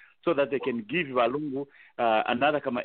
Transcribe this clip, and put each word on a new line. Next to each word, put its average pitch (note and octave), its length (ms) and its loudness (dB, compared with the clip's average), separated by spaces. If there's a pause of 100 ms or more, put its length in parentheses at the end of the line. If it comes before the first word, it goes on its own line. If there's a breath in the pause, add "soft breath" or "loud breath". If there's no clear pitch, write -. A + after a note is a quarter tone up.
(240 soft breath)
so E3+ 100 2
that C3+ 180 0
they C3 80 0
can A#2+ 280 -4
give D3+ 200 -2
Walungu, C3+ 580 -2 (320 soft breath)
uh, A2+ 300 4
another C#3 320 2
kama B2 240 -4